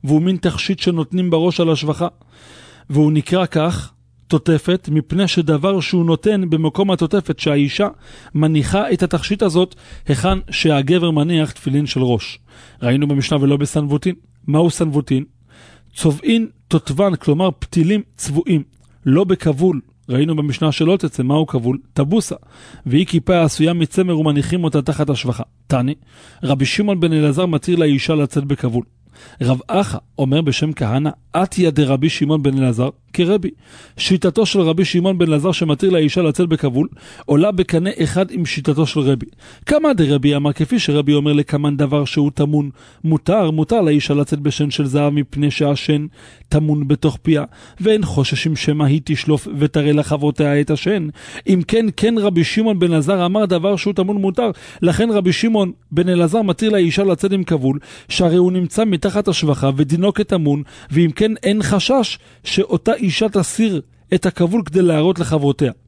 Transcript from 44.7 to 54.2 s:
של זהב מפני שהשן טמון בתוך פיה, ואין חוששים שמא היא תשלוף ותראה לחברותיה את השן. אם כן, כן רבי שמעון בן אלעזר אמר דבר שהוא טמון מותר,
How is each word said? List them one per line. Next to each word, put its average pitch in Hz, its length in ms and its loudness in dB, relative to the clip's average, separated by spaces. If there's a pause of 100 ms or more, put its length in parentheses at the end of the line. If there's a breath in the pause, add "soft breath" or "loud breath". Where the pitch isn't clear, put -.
של 147 160 -2
זהב 143 260 0
מפני 147 380 -2
שהשן 147 560 -2 (420 loud breath)
טמון 151 400 0
בתוך 147 340 0
פיה, 147 220 0 (360 loud breath)
ואין 214 240 2
חוששים 143 520 -2
שמא 151 280 0
היא 143 200 2
תשלוף 151 440 -2 (100)
ותראה 147 340 0
לחברותיה 147 680 0
את 147 100 -2
השן. 165 380 -2 (380 loud breath)
אם 185 220 2
כן, 226 180 2 (100)
כן 226 220 0
רבי 185 260 2
שמעון 220 340 0
בן 170 140 2
אלעזר 175 340 0
אמר 202 200 0
דבר 185 300 0
שהוא 202 180 -2
טמון 196 220 0
מותר, 196 340 0 (320 loud breath)